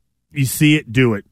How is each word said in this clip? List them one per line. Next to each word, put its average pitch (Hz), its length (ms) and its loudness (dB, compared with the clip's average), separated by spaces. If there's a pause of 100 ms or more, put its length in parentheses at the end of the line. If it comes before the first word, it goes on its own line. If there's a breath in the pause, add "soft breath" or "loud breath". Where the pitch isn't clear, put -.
(320)
You 139 140 -4
see 151 300 2
it, 143 180 -6
do 120 220 2
it. 101 160 -10